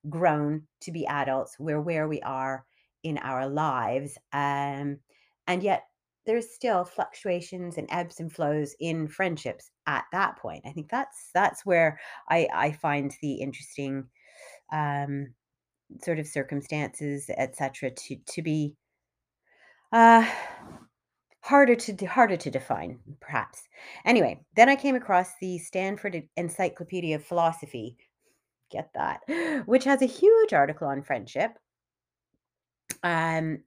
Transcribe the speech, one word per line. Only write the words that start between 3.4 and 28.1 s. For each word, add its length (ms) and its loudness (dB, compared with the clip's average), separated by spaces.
lives. 680 -2
Um, 640 -2
and 160 -2
yet 220 0
there's 280 -2
still 300 0
fluctuations 920 -6
and 140 -8
ebbs 300 -6
and 120 -10
flows 480 -2
in 280 -4
friendships 640 -6
at 260 -2
that 260 -2
point. 280 -10
I 60 -14
think 180 -12
that's, 440 -6
that's 320 2
where 340 4
I, 240 4
I 200 0
find 480 -2
the 140 -4
interesting, 720 -8
um, 640 -4
sort 160 -4
of 80 -6
circumstances, 1080 -6
et 200 -4
cetera, 340 -6
to, 260 -14
to 140 -8
be, 320 -2
uh, 340 10
harder 360 6
to 160 -6
de-, 140 -6
harder 320 4
to 120 -6
define, 480 -6
perhaps. 480 -8
Anyway, 360 4
then 140 10
I 60 6
came 200 0
across 320 2
the 180 -6
Stanford 560 -6
En-, 220 -10
Encyclopedia 800 -4
of 80 -8
Philosophy, 760 -4